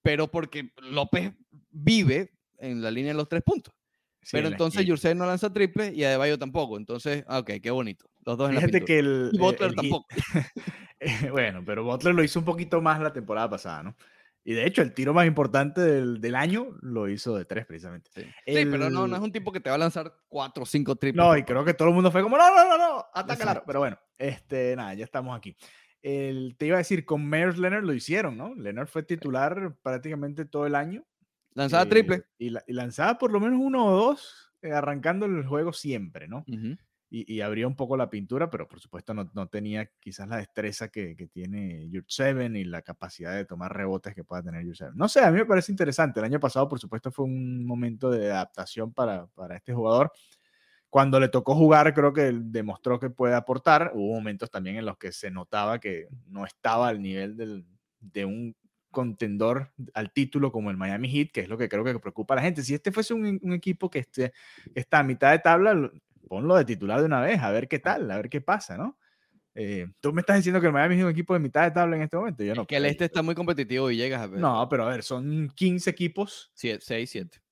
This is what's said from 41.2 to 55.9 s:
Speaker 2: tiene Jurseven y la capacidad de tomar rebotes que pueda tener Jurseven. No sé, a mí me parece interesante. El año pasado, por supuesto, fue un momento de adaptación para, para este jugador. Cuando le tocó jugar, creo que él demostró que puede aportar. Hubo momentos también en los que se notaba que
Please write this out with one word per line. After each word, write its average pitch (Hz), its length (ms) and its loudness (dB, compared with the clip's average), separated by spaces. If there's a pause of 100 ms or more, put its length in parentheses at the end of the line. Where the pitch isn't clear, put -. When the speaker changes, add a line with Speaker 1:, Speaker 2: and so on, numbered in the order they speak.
Speaker 2:
tiene 90 680 -10
Jurseven 123 600 -4
y 98 100 -6
la 85 160 -10
capacidad 87 520 -12
de 98 120 -6
tomar 90 320 -12
rebotes 95 380 -6
que 85 80 -16
pueda 90 180 -10
tener 85 240 -10
Jurseven. 80 320 -12
No 175 100 0
sé, 269 140 6
a 185 100 8
mí 175 60 4
me 220 80 2
parece 196 260 2
interesante. 151 480 0
El 107 60 -2
año 139 140 0
pasado, 139 280 0
por 135 120 -6
supuesto, 113 320 -8
fue 135 140 -4
un 127 400 -6
momento 120 440 -4
de 107 220 0
adaptación 98 600 -6
para, 98 360 -4
para 90 280 -14
este 123 160 -12
jugador. 120 400 4 (800)
Cuando 135 300 6
le 131 100 6
tocó 131 260 2
jugar, 156 380 10
creo 143 180 6
que 143 160 2
él 117 240 -2
demostró 113 480 -2
que 127 120 -6
puede 123 240 2
aportar. 143 580 4
Hubo 107 220 -2
momentos 107 340 -8
también 95 280 -8
en 110 80 -8
los 98 120 -8
que 92 140 -12
se 98 180 -12
notaba 104 500 -4
que 90 280 -8 (200)